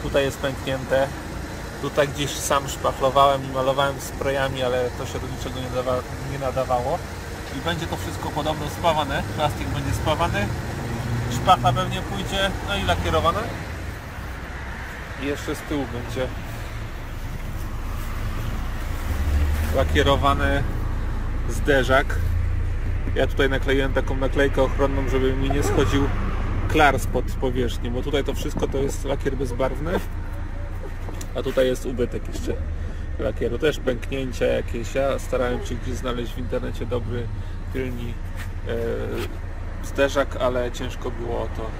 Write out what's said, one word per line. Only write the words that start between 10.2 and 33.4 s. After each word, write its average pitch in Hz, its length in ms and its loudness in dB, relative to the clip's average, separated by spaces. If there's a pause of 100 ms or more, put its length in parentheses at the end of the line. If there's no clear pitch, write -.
Szpachla 185 420 6
pewnie 185 280 0
pójdzie, 196 500 -2 (160)
no 202 80 -2
i 196 80 -2
lakierowane. 170 560 2 (1800)
I - 20 -4
jeszcze 143 300 -4
z - 40 -8
tyłu 143 340 -4
będzie 120 340 -4 (3500)
lakierowany 139 880 6 (840)
zderzak. 135 680 4 (1000)
Ja 131 120 4
tutaj 139 220 4
nakleiłem 135 440 4
taką 135 240 2
naklejkę 135 460 4
ochronną, 135 460 2
żeby 131 240 4
mi 135 160 2
nie 139 140 2
schodził 139 460 4 (580)
klar 143 320 6
spod - 260 0 (160)
powierzchni, 123 500 0
bo 123 100 0
tutaj 143 220 0
to 135 100 0
wszystko - 340 -2
to 143 100 -2
jest 135 280 0
lakier 135 320 0
bezbarwny, 131 640 0 (1400)
a 123 80 -2
tutaj 131 240 4
jest 127 180 0
ubytek 120 420 -2
jeszcze - 260 -2 (680)
lakieru, 117 400 -2